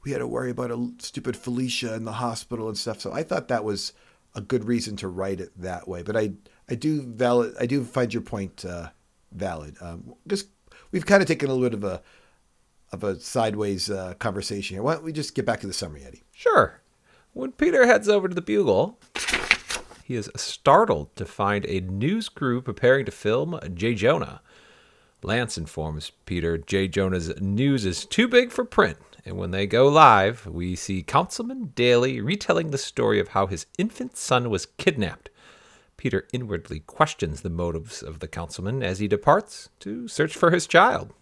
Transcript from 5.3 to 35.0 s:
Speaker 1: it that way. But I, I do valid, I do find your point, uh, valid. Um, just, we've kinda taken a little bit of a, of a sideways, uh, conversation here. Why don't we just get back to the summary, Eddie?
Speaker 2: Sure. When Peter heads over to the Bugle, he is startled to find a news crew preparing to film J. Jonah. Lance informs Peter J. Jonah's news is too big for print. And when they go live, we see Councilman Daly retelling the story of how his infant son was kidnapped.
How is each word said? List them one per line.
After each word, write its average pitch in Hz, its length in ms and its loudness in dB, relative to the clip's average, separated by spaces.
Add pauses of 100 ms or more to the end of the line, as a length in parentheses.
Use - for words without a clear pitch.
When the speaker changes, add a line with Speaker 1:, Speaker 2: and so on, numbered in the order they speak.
Speaker 1:
it 87 180 -12
that 87 280 -8
way. 87 160 -8
But 107 120 -4
I, 107 180 0 (360)
I 120 60 -4
do 151 260 -2
valid, 120 580 0
I 123 60 0
do 131 180 0
find 120 300 -2
your 117 80 -2
point, 98 420 -8
uh, 87 260 -10 (420)
valid. 80 500 -8
Um, 87 320 -14 (140)
just, 202 200 -4 (440)
we've 175 140 -2
kinda 196 200 6
taken 147 240 0
a 131 40 0
little 127 160 2
bit 110 40 -4
of 104 100 -6
a, 90 180 -4 (920)
of 98 100 -8
a 95 160 -2
sideways, 104 680 -2
uh, 92 300 -6
conversation 101 560 -6
here. 101 80 -6
Why 147 100 0
don't 156 100 -6
we 160 80 -8
just 147 240 -6
get 123 100 -2
back 110 160 0
to 101 60 -8
the 92 60 -6
summary, 76 320 -8
Eddie? - 260 -20
Speaker 2:
Sure. - 500 2 (520)
When 262 180 -8
Peter 294 340 4
heads 214 220 6
over 202 220 4
to 180 60 -4
the 175 60 -2
Bugle, 180 560 2 (1040)
he 127 120 -6
is 107 220 -6
startled 135 800 4
to - 80 -6
find 101 400 0
a 95 160 -2
news 120 480 -2
crew 127 320 -2
preparing 127 440 2
to - 60 -8
film 139 480 -2 (140)
J. 107 200 0
Jonah. 120 480 0 (800)
Lance 117 360 -2
informs 78 560 -8 (120)
Peter 85 320 -2
J. 98 300 0
Jonah's 92 540 -2
news 113 440 2
is 90 200 -2
too 240 220 2
big 247 240 6
for 247 120 -2
print. - 340 2 (300)
And 92 100 -8
when 92 140 -4
they 98 160 0
go 117 220 6
live, 120 580 8
we 87 280 -4
see 95 280 -4
Councilman 226 720 -2
Daly 123 460 4
retelling 165 500 0
the 139 60 -2
story 110 420 0
of 98 100 -2
how 98 180 2
his 92 180 -6 (120)
infant - 380 -4
son 120 340 0
was 98 180 -2 (100)
kidnapped. 117 520 -2 (680)